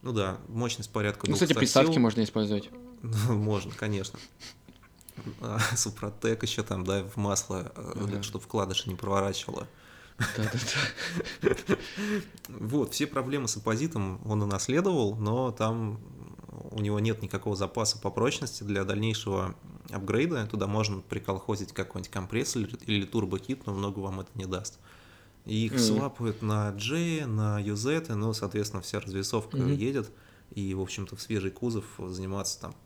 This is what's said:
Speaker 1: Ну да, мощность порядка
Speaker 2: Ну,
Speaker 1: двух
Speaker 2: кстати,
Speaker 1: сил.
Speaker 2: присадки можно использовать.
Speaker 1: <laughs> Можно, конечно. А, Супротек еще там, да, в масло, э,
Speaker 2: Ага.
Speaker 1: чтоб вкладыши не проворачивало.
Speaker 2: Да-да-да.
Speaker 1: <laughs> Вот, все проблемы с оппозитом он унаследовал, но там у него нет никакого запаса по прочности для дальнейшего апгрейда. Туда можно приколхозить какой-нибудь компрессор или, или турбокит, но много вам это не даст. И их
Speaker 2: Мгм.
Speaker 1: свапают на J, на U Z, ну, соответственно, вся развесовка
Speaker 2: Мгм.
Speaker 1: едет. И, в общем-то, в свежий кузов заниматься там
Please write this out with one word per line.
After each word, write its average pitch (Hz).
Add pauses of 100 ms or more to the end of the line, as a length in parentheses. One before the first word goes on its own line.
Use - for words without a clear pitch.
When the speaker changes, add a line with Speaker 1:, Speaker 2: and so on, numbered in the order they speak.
Speaker 1:
Ну 127
да, 95 (120)
мощность 113
порядка 104
Speaker 2:
Ну, -
Speaker 1:
двух 160
Speaker 2:
кстати, 156
Speaker 1:
сил. 113
Speaker 2:
присадки 147
можно 113
использовать. 104 (320)
Speaker 1:
<laughs> 110
Можно, 107
конечно. 101 (1200)
А, 113 (160)
Супротек 110
еще 113
там, 95
да, 95
в 101
масло, 101
э, - (100)
Speaker 2:
Ага. 101
Speaker 1:
чтоб -
вкладыши 95
не 92
проворачивало. 98 (680)
Speaker 2:
Да-да-да. -
Speaker 1:
<laughs> - (720)
Вот, 123
все 147
проблемы 135
с -
оппозитом 110
он 107
унаследовал, 127
но 113
там 110 (720)
у 110
него 104
нет 107
никакого 101
запаса 101
по 98
прочности 120
для 101
дальнейшего 101 (360)
апгрейда. 107
Туда 104
можно 101
приколхозить 98
какой-нибудь -
компрессор 107
или, 117
или 104
турбокит, 104
но 104
много 98
вам 95
это -
не 95
даст. 92 (680)
И 110
их 107
Speaker 2:
Мгм. 131
Speaker 1:
свапают 110
на 104
J, 156
на 107
U 104
Z, 147 (100)
ну, 107
соответственно, 101
вся -
развесовка 98
Speaker 2:
Мгм. 131
Speaker 1:
едет. 127 (460)
И, 95
в 95
общем-то, 95
в -
свежий 95
кузов 113 (140)
заниматься 95
там 82 (100)